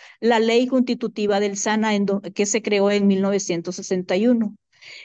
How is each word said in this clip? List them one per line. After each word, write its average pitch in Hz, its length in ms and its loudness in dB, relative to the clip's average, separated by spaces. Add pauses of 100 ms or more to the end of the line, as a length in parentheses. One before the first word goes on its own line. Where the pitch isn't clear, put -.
(200)
la 226 180 2
ley 226 300 2
constitutiva 233 720 0
del 202 160 -2
sana 214 400 0
en 202 100 0
do-, 202 160 -2
que 202 240 -4
se 214 160 -2
creó 202 300 2
en 202 160 2
mil 190 140 4
novecientos 180 520 -2
sesenta 185 420 -2
y 214 120 2
uno. 226 280 0 (480)